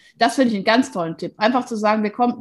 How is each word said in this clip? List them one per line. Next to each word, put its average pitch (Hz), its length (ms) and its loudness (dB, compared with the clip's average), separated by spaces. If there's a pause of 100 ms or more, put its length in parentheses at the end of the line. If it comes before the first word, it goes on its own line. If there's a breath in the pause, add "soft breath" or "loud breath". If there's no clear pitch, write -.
(180 soft breath)
Das - 160 2
finde 254 160 2
ich 208 60 -2
einen 185 80 -6
ganz 240 280 2
tollen 165 240 -6
Tipp. - 220 -10
Einfach 254 280 0
zu 226 100 -8
sagen, 214 260 0
wer 208 80 0
kommt, 240 300 0